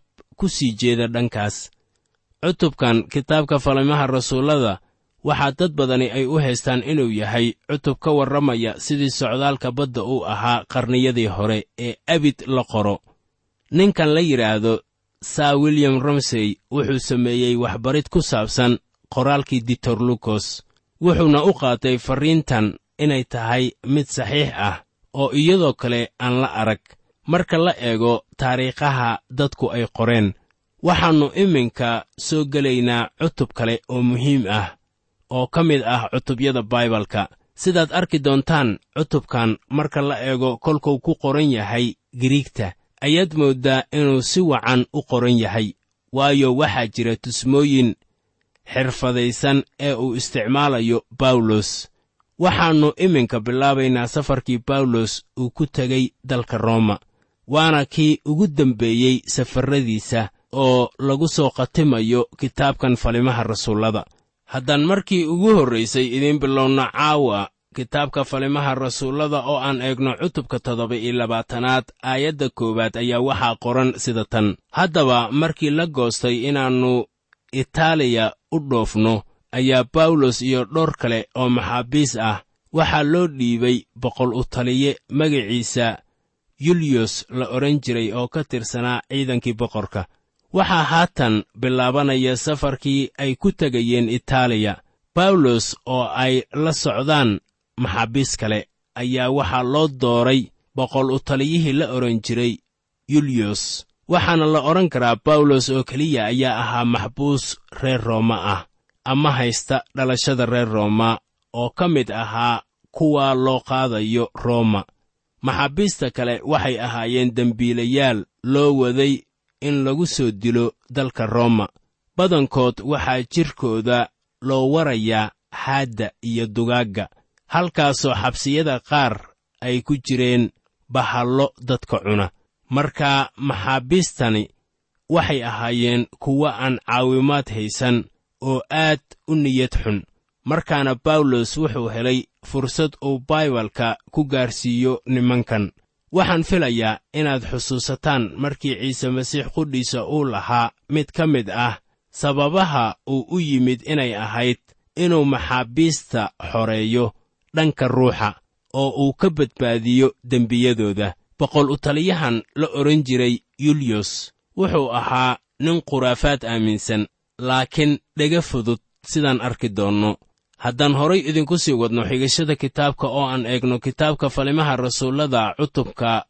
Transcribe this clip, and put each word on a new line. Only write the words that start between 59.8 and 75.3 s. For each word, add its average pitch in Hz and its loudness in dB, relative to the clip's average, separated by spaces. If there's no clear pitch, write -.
oo 127 4
lagu 139 0
soo 139 0
khatimayo 123 2
kitaabkan 131 0
Falimaha 120 0
Rasuullada. 107 -2
Haddaan 143 -2
markii 185 0
ugu 180 4
horraysay 127 2
idiin 143 0
bilowno 135 2
caawa 135 0
kitaabka 139 -4
Falimaha 139 -2
Rasuullada 139 -4
oo 143 0
aan 131 -4
eegno 131 -2
cutubka 143 -6
toddoba 117 -4
iyo 117 -4
labaatanaad, 120 -2
aayadda 139 -2
koowaad 113 -2
ayaa 120 -2
waxaa 117 -2
qoran 127 0
sida 110 -4
tan, 104 0
"Haddaba 139 0